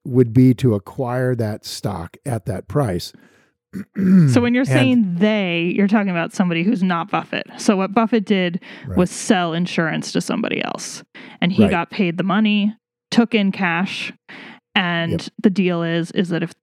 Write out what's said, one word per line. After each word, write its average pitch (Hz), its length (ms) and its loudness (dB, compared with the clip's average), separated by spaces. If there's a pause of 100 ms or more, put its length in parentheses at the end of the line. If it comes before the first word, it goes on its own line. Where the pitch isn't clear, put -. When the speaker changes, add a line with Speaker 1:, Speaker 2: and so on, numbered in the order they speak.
Speaker 1:
would 123 300 2
be 127 220 8
to 117 200 2
acquire 127 600 -4
that 110 300 -4
stock 92 600 -8
at 117 200 -6
that 92 220 -8
price. 107 500 -4
<clears throat> - 60 -20 (1040)
Speaker 2:
So 123 120 4
when 240 120 2
you're 247 80 2
Speaker 1:
And 254 60 0
Speaker 2:
saying 226 480 2
they, 180 600 0
you're 202 140 2
talking 202 200 2
about 170 240 -2
somebody 170 300 0
who's 208 180 0
not 175 300 -2
Buffett. - 340 -6 (120)
So - 180 2
what 190 180 -2
Buffett 226 320 0
did 180 360 0 (260)
Speaker 1:
Right. - 100 -6
Speaker 2:
was 180 140 2
sell 175 420 0
insurance 165 600 -4
to 175 80 -2
somebody - 420 -4
else. - 400 -10 (380)
And 175 100 2
he 196 120 4
Speaker 1:
Right. 196 80 4
Speaker 2:
got 170 200 -2
paid 175 260 -2
the 180 60 -2
money, 208 520 0 (360)
took 226 240 2
in 196 160 2
cash, 180 600 -4 (600)
and 170 380 -2
Speaker 1:
Yep. 170 100 -4 (220)
Speaker 2:
the 226 60 6
deal 180 340 0
is, 165 280 -2
is 175 180 -2
that 165 140 -2
if 160 200 -6